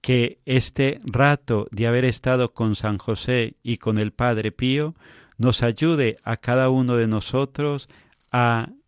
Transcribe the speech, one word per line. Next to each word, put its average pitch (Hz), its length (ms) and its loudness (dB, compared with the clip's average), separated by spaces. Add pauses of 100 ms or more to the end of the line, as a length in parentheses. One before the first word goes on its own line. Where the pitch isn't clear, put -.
que 123 440 0
este 135 600 0
rato 120 680 0
de 107 140 -2
haber 123 200 2
estado 127 480 0
con 110 220 0
San 104 220 -4
José 117 640 -2
y 117 160 -4
con 107 220 -2
el 104 120 -2
Padre 110 400 0
Pío 143 440 -2 (420)
nos 113 260 2
ayude 131 600 0
a 113 140 -4
cada 131 320 0
uno 127 260 2
de 117 120 2
nosotros 135 840 -2 (420)
a 120 380 0 (180)